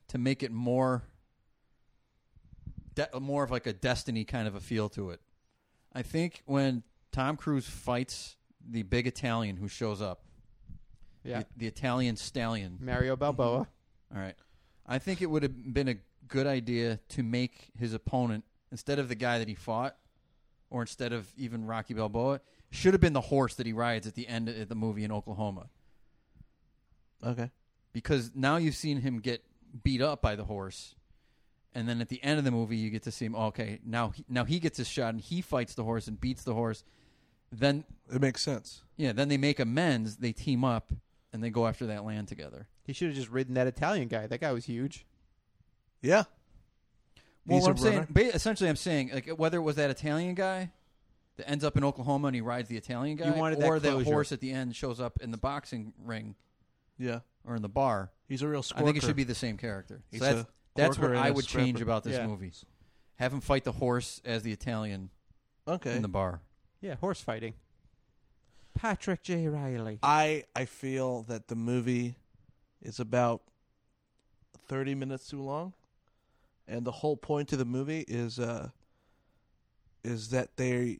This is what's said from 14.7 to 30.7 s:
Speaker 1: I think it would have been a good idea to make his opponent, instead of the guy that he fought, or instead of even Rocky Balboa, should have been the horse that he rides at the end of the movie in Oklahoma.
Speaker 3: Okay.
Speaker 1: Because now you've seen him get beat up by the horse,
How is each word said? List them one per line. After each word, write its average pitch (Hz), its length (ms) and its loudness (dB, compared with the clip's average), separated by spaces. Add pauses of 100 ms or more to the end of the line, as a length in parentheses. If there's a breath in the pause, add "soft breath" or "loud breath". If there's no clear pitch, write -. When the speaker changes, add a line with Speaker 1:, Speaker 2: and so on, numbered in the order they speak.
Speaker 1:
I 131 140 0
think 185 220 -4
it 180 60 0
would 156 160 2
have 131 300 -2
been 139 140 2
a 123 80 2 (320)
good 135 200 0
idea 117 520 0 (100)
to 135 140 -2
make 123 540 -2
his 113 160 -4
opponent, 113 500 0 (280)
instead 139 280 -2
of 135 80 0
the 120 80 -4
guy 120 240 2
that 110 80 -2
he 107 80 -6
fought, 120 400 -4 (720)
or 123 120 -4
instead 120 320 -4
of 110 240 -4
even 117 280 -4
Rocky 113 280 -4
Balboa, 117 480 0 (300 soft breath)
should 185 220 6
have 180 80 6
been 165 120 8
the 135 80 2
horse 135 340 2
that 120 120 -4
he 113 60 -2
rides 113 340 0
at 104 80 -8
the 120 120 -8
end 113 220 -2
of 110 180 -6
the 113 80 -6
movie 107 280 -2
in 107 80 -2
Oklahoma. 104 580 -6 (1500)
Speaker 3:
Okay. 120 280 -4 (420)
Speaker 1:
Because 120 420 0
now 135 220 4
you've 156 180 2
seen 143 260 -2
him 123 180 0
get 120 240 -4 (400)
beat 131 180 4
up 143 200 0
by 107 140 4
the 104 100 -4
horse, 98 500 -8 (760)